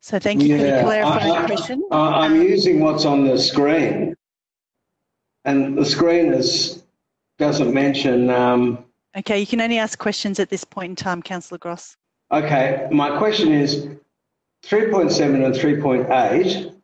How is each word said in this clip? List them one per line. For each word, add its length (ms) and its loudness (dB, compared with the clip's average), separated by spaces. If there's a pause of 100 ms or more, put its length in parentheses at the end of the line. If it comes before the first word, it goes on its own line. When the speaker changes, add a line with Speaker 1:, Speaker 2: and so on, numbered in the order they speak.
Speaker 1:
So 180 -6
thank 240 0
you 140 4
for 60 2
the 60 2
Speaker 2:
Yeah, 140 2
Speaker 1:
clarifying 500 0
Speaker 2:
I, 100 0
I, 40 -2
Speaker 1:
question. 440 -4
Speaker 2:
I, 60 0 (280)
I'm 80 2
Speaker 1:
Um, 100 4
Speaker 2:
using 380 2
what's 240 0
on 200 2
the 140 2
screen, 760 0 (1300)
and 340 -2
the 60 2
screen 480 2
is, 500 -2 (560)
doesn't 340 0
mention, 580 0
um, 540 0 (300)
Speaker 1:
Okay, 240 -4
you 80 -2
can 140 -2
only 180 -2
ask 200 -4
questions 420 -4
at 80 -2
this 160 -8
point 260 -12
in 60 -12
time, 260 -6
Councillor 360 -12
Gross. 400 -14 (340)
Speaker 2:
Okay, 580 -2
my 280 0
question 340 2
is 340 0 (760)
three 280 0
point 220 2
seven 320 2
and 100 0
three 260 0
point 300 0
eight 640 0 (120)